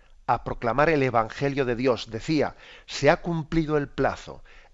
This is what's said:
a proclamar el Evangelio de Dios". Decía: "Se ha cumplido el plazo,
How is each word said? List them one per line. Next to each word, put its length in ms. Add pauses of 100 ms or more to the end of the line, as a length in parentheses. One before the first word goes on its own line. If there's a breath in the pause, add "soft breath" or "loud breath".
(280 soft breath)
a 160
proclamar 460
el 120
Evangelio 640
de 100
Dios". 340
Decía: 460 (320 loud breath)
"Se 240
ha 100
cumplido 560
el 120
plazo, 540 (320 soft breath)